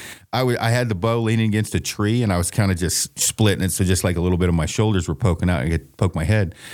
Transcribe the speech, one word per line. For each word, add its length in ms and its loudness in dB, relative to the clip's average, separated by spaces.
I 80 -2
w-, 220 0
I 80 0
had 180 2
the 80 -2
bow 240 0
leaning 300 2
against 260 -2
a 60 0
tree, 420 0
and 80 0
I 60 2
was 140 0
kinda 220 2
just 460 -2
splitting 460 2
it, 80 -2
so 100 0
just, 220 2
like, 100 0
a 60 0
little 160 2
bit 100 2
of 80 2
my 100 0
shoulders 440 0
were 60 -2
poking 340 0
out, 140 0
and 40 -2
I 100 0
could 200 -8
poke 180 0
my 80 -2
head. 320 0